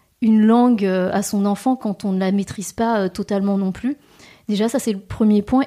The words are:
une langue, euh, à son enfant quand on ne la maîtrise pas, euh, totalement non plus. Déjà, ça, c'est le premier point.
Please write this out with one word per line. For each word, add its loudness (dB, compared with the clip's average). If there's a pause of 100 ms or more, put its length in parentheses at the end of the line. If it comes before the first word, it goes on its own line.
(220)
une 4
langue, 4
euh, 0
à 0
son -2
enfant -2
quand -8
on -2
ne -2
la 0
maîtrise -4
pas, 0
euh, 0
totalement -2
non -2
plus. -6 (540)
Déjà, 0
ça, -2
c'est -4
le -4
premier 0
point. 0